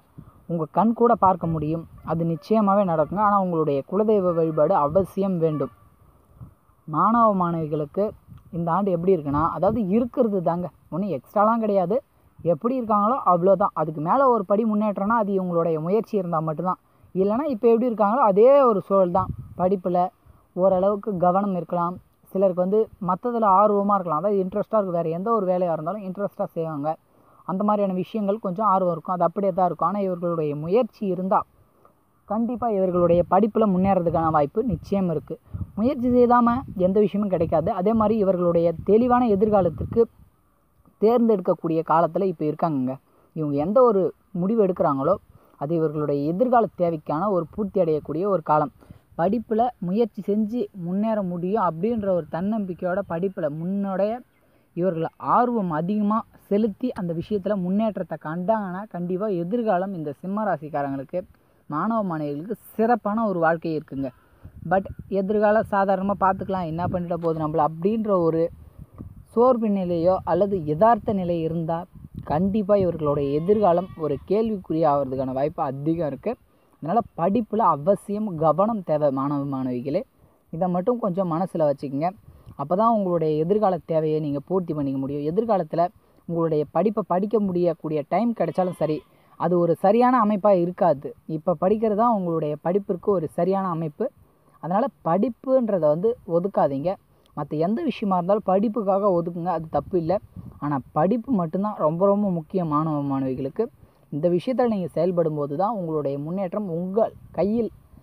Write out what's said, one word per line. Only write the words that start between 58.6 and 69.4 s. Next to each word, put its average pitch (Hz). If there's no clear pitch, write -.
கண்டிப்பா 180
எதிர்காலம் 196
இந்த 151
சிம்ம 202
ராசிக்காரங்களுக்கு, 143
மாணவ 185
மாணவிகளுக்கு 151
சிறப்பான 220
ஒரு 185
வாழ்க்கை 160
இருக்குங்க. 135
But 190
எதிர்காலம் 208
சாதாரணமா 196
பார்த்துக்கலாம், 190
என்ன 165
பண்ணிட 175
போகுது 160
நம்மள 151
அப்படின்ற 208
ஒரு 165
சோர்வு 233